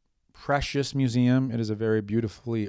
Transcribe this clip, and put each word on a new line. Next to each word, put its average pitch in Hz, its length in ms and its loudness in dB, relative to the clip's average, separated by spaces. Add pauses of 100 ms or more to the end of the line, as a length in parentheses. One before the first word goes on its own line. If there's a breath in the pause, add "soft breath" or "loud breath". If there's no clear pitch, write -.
(320)
precious 139 600 -2
museum. 127 560 2
It 117 80 -4
is 110 120 -2
a 107 40 -2
very 110 260 0
beautifully 110 680 -4